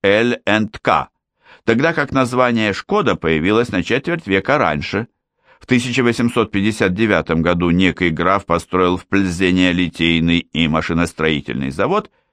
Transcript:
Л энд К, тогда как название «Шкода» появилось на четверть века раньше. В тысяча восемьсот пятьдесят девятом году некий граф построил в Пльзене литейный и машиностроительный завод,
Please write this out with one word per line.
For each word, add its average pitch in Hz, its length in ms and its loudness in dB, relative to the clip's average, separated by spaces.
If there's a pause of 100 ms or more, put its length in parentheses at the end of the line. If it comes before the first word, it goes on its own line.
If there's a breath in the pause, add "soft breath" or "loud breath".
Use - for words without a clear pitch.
Л 113 320 2 (100)
энд 107 360 -2
К, 85 280 0 (540 soft breath)
тогда 135 300 2
как 147 180 -4
название 120 600 0
«Шкода» 160 420 -2
появилось 87 540 0
на 92 160 -4
четверть 165 420 -4
века 101 320 0
раньше. 87 480 -2 (540 soft breath)
В - 60 -20
тысяча 123 360 0
восемьсот 117 480 0
пятьдесят 101 440 0
девятом 87 480 0
году 87 280 0
некий 87 400 2
граф 90 340 0
построил 90 520 0
в - 100 -12
Пльзене 92 640 2
литейный 85 680 0
и 82 280 -2
машиностроительный 78 1040 -2
завод, 117 400 -2 (220 soft breath)